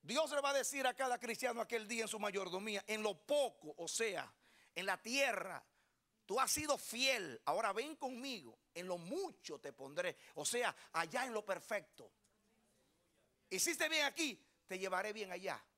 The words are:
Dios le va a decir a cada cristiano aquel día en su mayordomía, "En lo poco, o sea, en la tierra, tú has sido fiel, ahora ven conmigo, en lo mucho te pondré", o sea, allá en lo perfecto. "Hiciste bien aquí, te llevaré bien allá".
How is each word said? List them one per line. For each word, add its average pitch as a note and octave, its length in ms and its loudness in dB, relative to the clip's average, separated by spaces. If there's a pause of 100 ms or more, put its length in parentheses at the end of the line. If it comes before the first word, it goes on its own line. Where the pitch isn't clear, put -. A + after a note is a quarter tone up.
Dios C4 280 2
le C#4+ 100 2
va C#4 100 4
a C#4 40 4
decir C#4 320 2
a B3+ 80 4
cada B3+ 240 2
cristiano A#3 420 0
aquel G#3+ 280 -2
día A3+ 140 0
en G#3+ 60 0
su A3 120 -4
mayordomía, G3 680 -2
"En G#3+ 160 -2
lo G#3 120 2
poco, C4 640 0
o E3+ 100 -6
sea, F3 440 -2 (400)
en F#3 140 -4
la G#3 160 0
tierra, G#3+ 640 0 (600)
tú G#3 140 0
has C4 140 4
sido D4 260 2
fiel, A3+ 680 0
ahora G3 260 4
ven C4+ 240 -2
conmigo, A#3+ 600 -6 (160)
en F3 140 -8
lo F3+ 120 -2
mucho G3+ 600 -6
te C#3+ 140 -10
pondré", D3+ 440 -4 (200)
o D3+ 80 -6
sea, A#3 320 0 (160)
allá E3+ 320 0
en B3+ 80 -4
lo G#3+ 120 -2
perfecto. F3 680 -4 (1400)
"Hiciste E4 400 2
bien D#4 160 4
aquí, C#4 400 -2 (220)
te F#3 100 -6
llevaré F#3+ 360 0
bien G#3 180 -6
allá". F3+ 340 -6 (140)